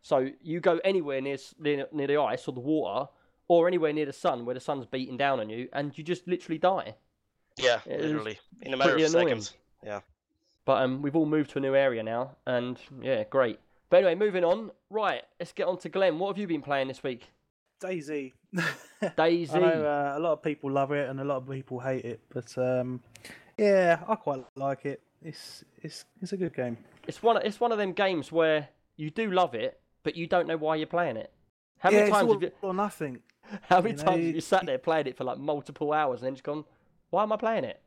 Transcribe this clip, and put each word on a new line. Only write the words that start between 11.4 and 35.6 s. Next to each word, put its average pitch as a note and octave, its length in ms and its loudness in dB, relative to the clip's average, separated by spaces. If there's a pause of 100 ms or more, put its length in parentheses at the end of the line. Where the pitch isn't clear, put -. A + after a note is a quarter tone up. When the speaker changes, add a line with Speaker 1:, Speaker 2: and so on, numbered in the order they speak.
Speaker 1:
to D3+ 80 -4
a - 20 -2
new C3+ 140 0
area B2+ 280 2
now, A#2+ 320 -4 (120)
and, B2 300 -2 (240)
yeah, A#2+ 280 0
great. B2+ 300 2 (300)
But F3 80 8
anyway, F#3 180 6
moving F#3 280 2
on. G3 280 0 (180)
Right, G3 320 -2 (180)
let's E3+ 120 -10
get F3 160 -4
on F3+ 120 -2
to F3 100 -12
Glenn. F#3 280 2
What G3 120 -2
have F#3 80 -6
you G3+ 100 -4
been D#3+ 140 -2
playing C#3 260 -2
this C3 160 -12
week? B2+ 260 -8 (520)
Speaker 3:
DayZ. D3+ 520 -6 (200)
<laughs> - 640 -4
Speaker 1:
daisy. E3 360 2
Speaker 3:
I E3+ 60 4
know, D#3+ 260 4
uh, C#3+ 320 0
a - 20 -4
lot E3 120 0
of D3 100 0
people C#3+ 300 -4
love C#3 200 2
it C#3+ 180 -2
and C3+ 100 -6
a C#3 40 -6
lot C#3+ 140 0
of C3 120 -8
people C3 300 -8
hate B2+ 260 -4
it, A#2 160 -8 (120)
but, - 240 -10
um, B2+ 440 -2 (560)
yeah, F#3 500 4
I A3 80 0
quite C3+ 280 -4 (120)
like C3+ 300 -4
it. C#3+ 160 -6 (200)
It's, - 440 -16 (160)
it's, - 240 -14 (160)
it's F#3 100 -8
a G3+ 60 -4
good F3+ 180 -4
game. A#2+ 220 -4 (300)
Speaker 1:
It's - 140 -10
one, A3+ 240 4
it's G#3 140 -4
one A#3+ 140 2
of G#3+ 40 -2
them G3+ 140 0
games F#3 400 -2
where D#3 380 2 (260)
you D3+ 140 -8
do A3 220 -2
love F3+ 220 4
it, A#2 260 -6 (240)
but D#3 120 -4
you E3 120 -6
don't F3 200 2
know D#3+ 100 -2
why D#3 200 -2
you're D#3 100 -4
playing E3 300 -2
it. - 140 -12 (460)
How F3+ 120 4
many G#3 100 8
Speaker 3:
Yeah, G#3 60 8
it's G#3 80 4
Speaker 1:
times G#3 140 6
Speaker 3:
all A3 60 6
Speaker 1:
have G3 80 2
you, E3+ 100 -2 (100)
Speaker 3:
or F#3+ 120 -2
nothing. F3 460 -4 (240)
Speaker 1:
<laughs> - 200 -12
how F#3 180 4
many A3+ 100 -2
Speaker 3:
You C#3+ 60 -6
know, D3 60 -8
Speaker 1:
times F3+ 140 4
have E3+ 100 0
you E3 80 -2
Speaker 3:
you E3 60 -2
Speaker 1:
sat F#3 240 2
there C3+ 120 -2
playing D#3 300 0
it B2+ 100 -8
for, B2+ 80 -6
like, B2+ 120 -4
multiple D3 540 -4